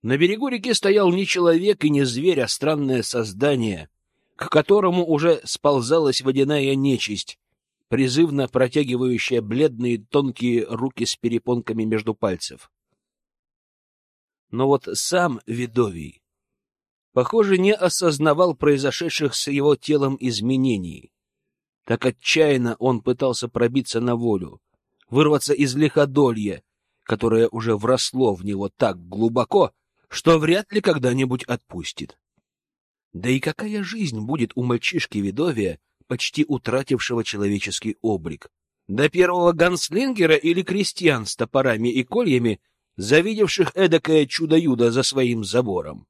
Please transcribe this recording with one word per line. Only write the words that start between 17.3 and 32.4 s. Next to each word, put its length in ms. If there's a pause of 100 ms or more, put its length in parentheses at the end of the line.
не 160
осознавал 800
произошедших 800
с 140
его 260
телом 460
изменений. 920 (720)
Так 220
отчаянно 720
он 220
пытался 480
пробиться 520
на 140
волю, 460 (500)
вырваться 420
из 220
лиходолья, 880 (400)
которое 460
уже 280
вросло 600
в 80
него 240
так 400
глубоко, 640 (360)
что 300
вряд 340
ли 80
когда-нибудь 640
отпустит. 720 (920)